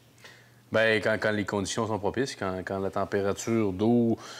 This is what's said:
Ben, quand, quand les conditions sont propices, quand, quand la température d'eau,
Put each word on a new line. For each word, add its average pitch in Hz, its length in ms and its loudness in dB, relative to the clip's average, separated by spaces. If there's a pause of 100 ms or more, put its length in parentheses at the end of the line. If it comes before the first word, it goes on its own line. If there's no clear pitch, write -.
(720)
Ben, 110 300 4
quand, 110 180 2
quand 107 120 0
les 104 120 0
conditions 101 420 -2
sont 107 140 -2
propices, 101 340 -2
quand, 92 300 -4
quand 98 160 -4
la 98 100 -2
température 101 840 0
d'eau, 113 440 2 (220)